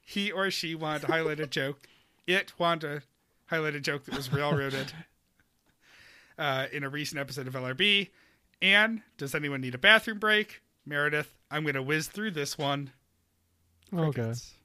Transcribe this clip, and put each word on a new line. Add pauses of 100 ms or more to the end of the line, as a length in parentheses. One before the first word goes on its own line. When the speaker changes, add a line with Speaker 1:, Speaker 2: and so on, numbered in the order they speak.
Speaker 1:
He
or
she
wanted
to
highlight
a
joke. (160)
<laughs>
It
wanted
to (440)
highlight
a
joke
that
was
railroaded, (760)
<laughs>
uh,
in
a
recent
episode
of
L
R
B. (500)
Anne, (140)
does
anyone
need
a
bathroom
break? (240)
Meredith, (160)
I'm
gonna
whiz
through
this
one. (1040)
Speaker 2:
Okay.
Speaker 1:
Crickets. (100)